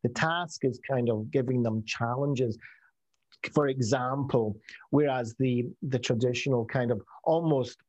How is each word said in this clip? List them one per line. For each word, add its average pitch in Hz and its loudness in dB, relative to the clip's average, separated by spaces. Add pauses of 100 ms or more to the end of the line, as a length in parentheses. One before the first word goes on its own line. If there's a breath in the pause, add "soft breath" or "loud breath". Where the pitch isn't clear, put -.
the 123 0
task 165 -2
is 123 0
kind 123 0
of 110 -2
giving 127 0
them 110 0
challenges. 123 -2 (960 loud breath)
For 147 4
example, 131 0 (340 loud breath)
whereas 131 2
the, 123 0 (140)
the 131 -2
traditional 120 0
kind 123 -2
of 107 -2 (220 loud breath)
almost 160 2 (120)